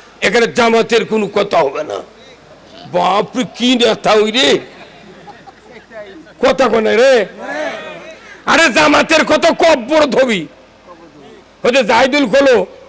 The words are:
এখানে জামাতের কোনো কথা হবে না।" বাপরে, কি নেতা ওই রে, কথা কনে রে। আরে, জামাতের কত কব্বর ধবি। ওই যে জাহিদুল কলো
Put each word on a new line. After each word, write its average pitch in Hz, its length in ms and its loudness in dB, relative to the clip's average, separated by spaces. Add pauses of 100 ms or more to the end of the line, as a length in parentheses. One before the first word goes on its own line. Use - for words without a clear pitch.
(200)
এখানে 220 260 0
জামাতের 226 580 0
কোনো 214 220 -4
কথা 196 320 -2
হবে 143 260 -2
না।" 104 100 -8 (1000)
বাপরে, 185 520 -2 (140)
কি 247 180 0
নেতা 220 360 0
ওই 214 180 2
রে, 254 280 0 (1800)
কথা 262 300 0
কনে 214 280 0
রে। 240 300 4 (1200)
আরে, 294 260 2
জামাতের 302 520 2
কত 311 220 0
কব্বর 311 600 2
ধবি। 226 400 -2 (1160)
ওই 240 60 0
যে 254 140 0
জাহিদুল 254 420 2
কলো 240 400 2 (220)